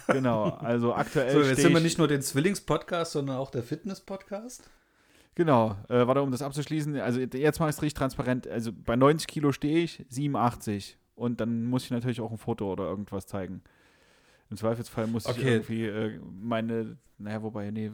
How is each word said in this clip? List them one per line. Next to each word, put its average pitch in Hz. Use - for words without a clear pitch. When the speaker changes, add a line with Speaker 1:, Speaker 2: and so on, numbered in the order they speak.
Speaker 1:
genau, 123
also 120
aktuell 135
Speaker 2:
<laughs> -
So, 147
jetzt 135
Speaker 1:
steh 135
Speaker 2:
sind 143
wir 165
Speaker 1:
ich 160
Speaker 2:
nicht 165
nur 160
den 139
Zwillings-Podcast, 160
sondern 139
auch 131
der 120
Fitness-Podcast. 196
Speaker 1:
Genau, 123
äh, 123
warte, 135
um 139
das 123
abzuschließen, 147
also 120
jetzt 131
mach 160
ich's -
richtig 151
transparent, 127
also 113
bei 117
neunzig 147
Kilo 147
stehe 151
ich, -
siebenundachtzig. 120
Und 117
dann 117
muss 127
ich -
natürlich 120
auch 110
ein 110
Foto 110
oder 92
irgendwas 95
zeigen. 92
Im 107
Zweifelsfall 113
muss 113
ich -
Speaker 2:
Okay. 120
Speaker 1:
irgendwie, 113
äh, 107
meine, 113
naja, 107
wobei, 104
nee, 110